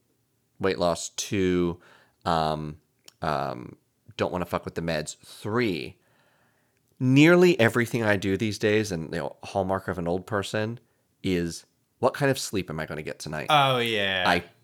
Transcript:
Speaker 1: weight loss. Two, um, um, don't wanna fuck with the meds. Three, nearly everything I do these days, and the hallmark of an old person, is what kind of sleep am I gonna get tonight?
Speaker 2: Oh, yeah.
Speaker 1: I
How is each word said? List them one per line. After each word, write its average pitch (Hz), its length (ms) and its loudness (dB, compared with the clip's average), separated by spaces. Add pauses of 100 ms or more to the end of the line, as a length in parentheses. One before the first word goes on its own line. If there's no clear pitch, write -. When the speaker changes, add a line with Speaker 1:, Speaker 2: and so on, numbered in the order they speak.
(600)
Speaker 1:
weight 95 200 0
loss. 85 300 0
Two, 90 720 -2 (420)
um, 78 540 -2 (440)
um, 69 540 -6 (400)
don't 101 160 -2
wanna 90 140 -2
fuck - 180 -6
with 92 120 -12
the 85 60 -4
meds. 78 440 -4
Three, 104 720 -4 (1000)
nearly 160 600 8
everything 113 440 2
I 104 120 4
do 95 220 0
these 107 220 -2
days, 107 320 2
and 82 200 -6
the 76 200 -4 (120)
hallmark 95 440 -4
of 90 100 -4
an 85 100 -4
old 90 200 -2
person, 107 520 -4 (440)
is 87 420 -2 (340)
what 120 140 0
kind 139 180 0
of 135 80 0
sleep 92 300 -6
am 78 100 -8
I 78 60 -6
gonna 76 180 -10
get 71 160 -10
tonight? 76 300 -8
Speaker 2:
Oh, 135 300 2
yeah. 101 480 0
Speaker 1:
I 90 160 2 (200)